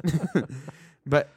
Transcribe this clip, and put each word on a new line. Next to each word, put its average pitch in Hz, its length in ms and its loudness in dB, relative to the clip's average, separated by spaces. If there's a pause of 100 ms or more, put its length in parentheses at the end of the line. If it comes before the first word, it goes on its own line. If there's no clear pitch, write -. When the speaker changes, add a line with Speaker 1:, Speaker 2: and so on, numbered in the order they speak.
Speaker 1:
<laughs> 160 300 0
Speaker 2:
<laughs> - 140 0 (580)
Speaker 1:
But, 143 300 2